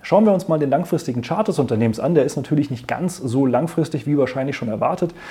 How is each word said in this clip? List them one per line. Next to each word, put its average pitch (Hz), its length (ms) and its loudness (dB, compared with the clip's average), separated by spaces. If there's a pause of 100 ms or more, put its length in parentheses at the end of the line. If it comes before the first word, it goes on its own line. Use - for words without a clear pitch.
Schauen 202 240 4
wir 214 80 6
uns 185 160 0
mal 160 100 2
den 139 120 0
langfristigen 139 500 0
Chart 202 260 -2
des 180 120 0
Unternehmens 113 420 2
an. 165 140 0
Der 139 100 6
ist - 120 -2
natürlich 147 340 0
nicht 120 180 -8
ganz 160 300 -4
so 135 260 0
langfristig 143 640 0
wie 147 100 2
wahrscheinlich 135 400 0
schon 107 140 -6
erwartet. 170 420 -2 (180)